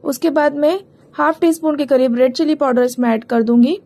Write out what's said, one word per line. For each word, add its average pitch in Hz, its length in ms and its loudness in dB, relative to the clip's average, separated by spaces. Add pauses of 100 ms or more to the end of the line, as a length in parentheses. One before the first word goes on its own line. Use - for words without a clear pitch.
उसके 302 260 -4
बाद 294 260 0
मैं 302 240 0 (340)
हाफ 311 280 -2
टी 330 120 2
स्पून 311 220 -2
के 285 100 -4
करीब 254 300 2
रेड 254 180 2
चिली 311 220 -2
पाउडर 254 280 0
इसमें 247 260 -2
ऐड 220 140 -2
कर 233 200 -2
दूंगी 240 420 2